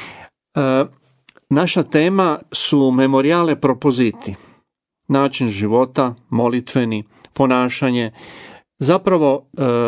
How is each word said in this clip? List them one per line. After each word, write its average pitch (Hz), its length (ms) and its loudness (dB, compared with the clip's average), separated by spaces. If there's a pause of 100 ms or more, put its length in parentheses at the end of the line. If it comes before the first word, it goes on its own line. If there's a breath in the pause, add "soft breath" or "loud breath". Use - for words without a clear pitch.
(560 loud breath)
E, 135 300 0 (640)
naša 160 340 0
tema 170 560 0 (120)
su 135 400 0
memorijale 135 720 2
propoziti. 123 720 -2 (720 soft breath)
Način 139 420 -2
života, 120 680 -2 (140)
molitveni, 120 720 -2 (300 soft breath)
ponašanje. 123 800 0 (680 loud breath)
Zapravo, 156 680 0 (100)
e, - 40 -8 (260)